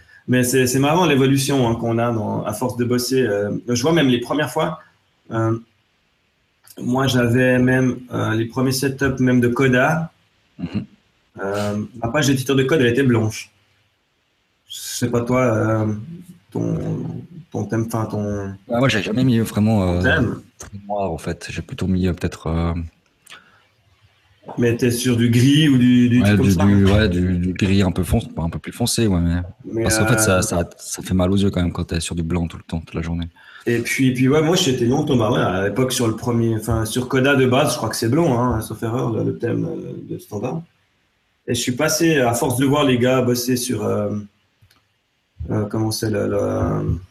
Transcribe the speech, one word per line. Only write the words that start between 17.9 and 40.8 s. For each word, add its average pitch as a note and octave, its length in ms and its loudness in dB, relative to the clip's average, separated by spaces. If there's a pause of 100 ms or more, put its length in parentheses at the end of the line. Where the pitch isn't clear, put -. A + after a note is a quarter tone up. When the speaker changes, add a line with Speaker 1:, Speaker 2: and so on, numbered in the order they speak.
Speaker 1:
ton G2+ 480 -6 (180)
Speaker 2:
Ah, A#2+ 80 0
moi, C3+ 80 2
j'ai A2 140 0
jamais G#2+ 240 -2
mis A#2 140 4
vraiment, G#2+ 420 2
Speaker 1:
ton F2+ 180 2
Speaker 2:
euh, - 40 0
Speaker 1:
thème. B2+ 380 0 (160)
Speaker 2:
très - 120 -20 (180)
noir, G2+ 240 -4
en E2 60 -6
fait. - 320 -10
J'ai F2 120 -8
plutôt - 260 -6
mis, F#2 200 2
euh, F2 60 0
peut-être, - 340 -6
euh, E2 260 0 (1800)
Speaker 1:
Mais A#2 200 2
t'es A#2+ 140 2
sur A#2+ 260 0
du A#2+ 120 4
gris C#3 400 6
ou C3+ 80 4
du, B2 320 6
du B2 120 4
Speaker 2:
ouais, G2 60 4
Speaker 1:
truc G#2 100 6
comme - 100 4
Speaker 2:
du, G2 60 4
Speaker 1:
ça, F2+ 120 2
Speaker 2:
du, G2 240 6
Speaker 1:
hein. F#2+ 60 6
Speaker 2:
ouais, A2 140 4
du, F2+ 280 0
du F2+ 160 -2
gris G2 280 2
un F#2 100 2
peu F2+ 120 -2
fonce-, - 340 0
un E2 120 -4
peu D#2+ 100 -8
plus - 120 -12
foncé, A#2 360 0
ouais, F2+ 120 2
mais E2+ 220 0 (240)
Speaker 1:
Mais, A2+ 180 -4
Speaker 2:
parce - 160 2
qu'en - 80 2
fait, A#2 120 2
ça, G2 180 4
Speaker 1:
euh, F2+ 40 2
Speaker 2:
ça, E2+ 260 -2 (100)
ça - 240 -12
fait - 120 -4
mal F#2 180 2
aux G2+ 60 2
yeux G2 140 2
quand F#2 100 -2
même F2 120 0
quand F2 120 -4
t'es E2+ 140 -4
sur E2 160 -6
du E2+ 80 -2
blanc E2+ 240 -2
tout E2 100 -12
le - 60 -18
temps, E2+ 160 -8
toute - 160 -12
la E2 60 -4
journée. E2+ 260 -4 (380)
Speaker 1:
Et A#2+ 140 0
puis, C3 280 0
et B2 60 2
puis B2+ 140 2
ouais, D#3 140 4
moi, D#3+ 140 2
j'étais C#3 300 0
longtemps, C#3+ 300 2
bah A2 160 2
ouais, D3 80 0
à G2 280 -2
l'époque, B2+ 240 -2
sur A#2+ 160 -2
le A2 80 -2
premier, A#2 400 -2
enfin, A2 300 -2
sur A#2+ 220 -4
Coda C3+ 280 2
de C3 100 4
base, A#2+ 280 2
je - 40 -4
crois A2+ 120 -4
que - 60 -6
c'est A2+ 140 -2
blanc, C#3 300 2
hein, A#2+ 220 0
sauf - 220 -10
erreur, A#2+ 280 -4
le, G#2+ 120 -4
le A2+ 140 -4
thème, A2+ 280 -4
euh, F#2 280 -10 (160)
de G#2 80 -8
standard. A2 440 -8 (840)